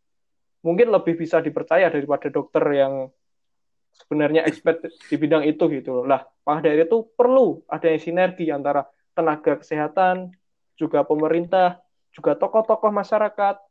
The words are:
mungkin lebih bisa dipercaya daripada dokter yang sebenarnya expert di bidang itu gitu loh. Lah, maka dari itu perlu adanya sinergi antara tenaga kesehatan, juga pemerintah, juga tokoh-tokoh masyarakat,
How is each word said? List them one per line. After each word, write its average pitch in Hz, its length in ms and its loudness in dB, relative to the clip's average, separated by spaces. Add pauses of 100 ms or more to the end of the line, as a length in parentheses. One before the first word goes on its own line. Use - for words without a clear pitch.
(600)
mungkin 196 320 2
lebih 170 240 2
bisa 165 240 0
dipercaya 160 480 0
daripada 143 400 -2
dokter 143 320 -4 (160)
yang 135 320 0 (880)
sebenarnya 151 480 0
expert 160 400 -2
di - 320 -8
bidang 151 320 0
itu 151 240 0
gitu 127 300 -4
loh. 127 40 -8
Lah, 135 160 0 (220)
maka 151 240 -2
dari 156 160 4
itu 226 320 0
perlu 247 500 2
adanya 156 300 -2
sinergi 175 560 -2
antara 143 320 -2 (320)
tenaga 151 400 0
kesehatan, 180 800 -2 (400)
juga 156 260 0
pemerintah, 170 760 0 (320)
juga - 240 0
tokoh-tokoh 220 560 0
masyarakat, 202 640 -2 (160)